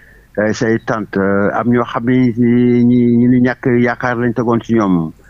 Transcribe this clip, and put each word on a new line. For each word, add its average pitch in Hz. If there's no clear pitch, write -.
eh, 107
say 113
tante, 110
eh, 98
am 113
ñoo 120
xam 120
ni 127
ñi, 120
ñi, 120
ñi 120
ñu 127
ñàkk 127
yaakaar 120
lañ 120
tegoon 117
ci -
ñoom, 92